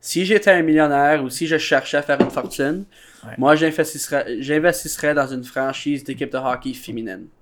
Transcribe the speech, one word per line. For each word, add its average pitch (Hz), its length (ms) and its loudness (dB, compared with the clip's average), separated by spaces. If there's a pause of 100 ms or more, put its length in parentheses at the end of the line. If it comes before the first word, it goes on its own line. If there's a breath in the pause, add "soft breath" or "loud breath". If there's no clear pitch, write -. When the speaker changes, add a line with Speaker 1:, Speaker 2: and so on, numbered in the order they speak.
Speaker 1:
« - 0 -
Si - 240 -2
j'étais 202 280 4
un 175 100 6
millionnaire 151 600 4
ou 131 60 -4
si 160 180 -6
je 156 120 0
cherchais 156 400 0
à 147 40 0
faire 143 180 0
une 131 100 4
fortune, 147 540 -4 (400 soft breath)
Speaker 2:
Ouais. 113 120 -14
Speaker 1:
moi, 143 200 6
j'investisserais, 151 840 -2
j'investisserais 151 760 0
dans 143 120 2
une 131 180 -8
franchise 135 600 -4
d'équipe 131 280 -8
de 131 60 -4
hockey 131 340 -4
féminine. » 113 540 -10 (160)